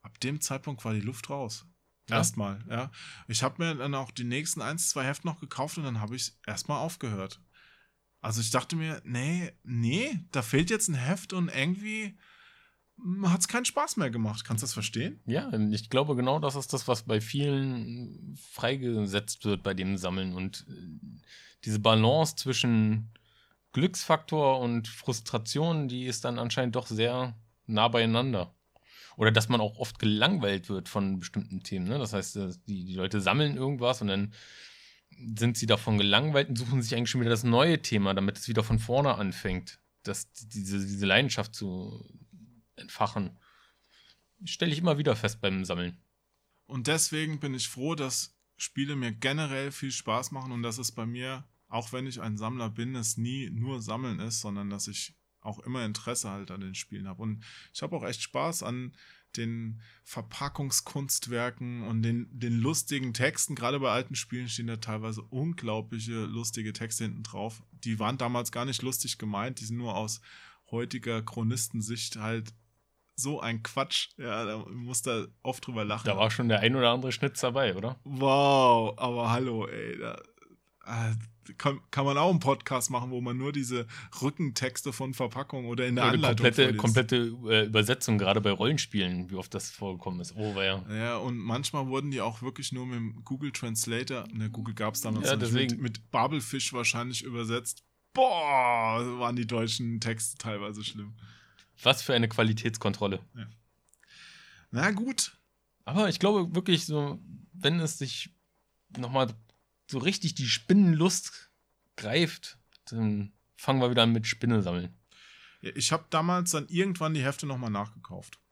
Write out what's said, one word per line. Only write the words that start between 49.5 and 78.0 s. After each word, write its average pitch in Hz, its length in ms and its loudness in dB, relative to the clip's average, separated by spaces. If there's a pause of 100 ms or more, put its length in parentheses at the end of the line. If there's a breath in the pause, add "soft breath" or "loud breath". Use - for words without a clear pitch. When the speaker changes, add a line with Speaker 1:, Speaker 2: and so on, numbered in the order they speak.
Speaker 1:
viel 139 200 -8
Spaß 120 400 -2
machen 131 200 -8
und 120 100 -4
dass 117 160 -2
es 123 140 -4
bei 113 160 -6
mir, 131 360 -8 (260)
auch 113 220 -6
wenn 127 140 -6
ich 123 160 -10
ein 104 160 -4
Sammler 113 320 -4
bin, 117 260 -6
es 117 220 -2
nie 123 320 -4
nur 120 320 -4
Sammeln 113 380 -6
ist, 113 220 -4
sondern 101 280 -6
dass 101 180 -6
ich - 280 -8 (260)
auch 107 180 -10
immer 123 260 -6
Interesse 110 440 -6
halt 98 220 -10
an 95 100 -10
den 95 140 -10
Spielen 98 320 -10
hab. 90 120 -12
Und 110 240 -6 (300 loud breath)
ich - 80 -8
hab - 120 -6
auch 131 100 -6
echt 113 180 -6
Spaß 160 420 -4
an 127 300 -6 (440 soft breath)
den 113 420 -4 (240 loud breath)
Verpackungskunstwerken 123 1800 -4
und 113 180 0
den, 117 300 2
den 117 280 0
lustigen 131 540 0
Texten. 135 420 0
Gerade 123 240 0
bei 131 120 2
alten 123 240 0
Spielen 123 340 -6
stehen 117 180 -6
da 113 100 -6
teilweise 110 440 -6
unglaubliche 113 1040 -4
lustige 113 480 -6
Texte 113 320 -6
hinten 101 180 -6
drauf. 107 380 -8 (100)
Die 113 280 -4
waren 113 180 0
damals 123 340 -2
gar 120 140 -4
nicht 123 160 -4
lustig 127 360 -4
gemeint, 110 420 -4
die 113 60 -10
sind 113 120 -6
nur 117 180 -4
aus 110 260 -4 (500 loud breath)
heutiger 117 500 -4
Chronistensicht 113 960 -4
halt 113 360 -6 (600)
so 147 240 -2
ein 113 240 -4
Quatsch. - 540 -2
Ja, 113 280 -4
da 107 120 -6 (120)
muss 120 320 -6
da 117 240 -2 (180)
oft - 220 -6
drüber 110 200 -4
lachen. 107 200 -4
Speaker 2:
Da 101 120 2
war 110 120 6
schon 117 200 2
der 107 100 6
ein 117 160 6
oder 120 160 6
andere 127 200 0
Schnitz - 300 -2
dabei, 123 340 2
oder? 113 280 -6